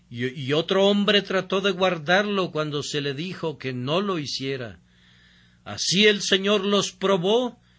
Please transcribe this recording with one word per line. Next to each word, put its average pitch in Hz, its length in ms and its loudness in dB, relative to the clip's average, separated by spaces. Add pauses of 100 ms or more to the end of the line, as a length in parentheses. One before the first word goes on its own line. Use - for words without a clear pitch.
(100)
y, 120 180 -4
y 135 240 -6
otro 185 340 4
hombre 202 360 4
trató 190 380 -2
de 196 120 2
guardarlo 185 800 0
cuando 151 300 -4
se 147 180 -4
le 139 140 -4
dijo 160 440 -8
que 131 140 -6
no 131 280 -2
lo 196 180 -2
hiciera. 131 600 -8 (840)
Así 165 420 2
el 208 160 4
Señor 196 420 2
los 202 280 2
probó 196 640 0 (200)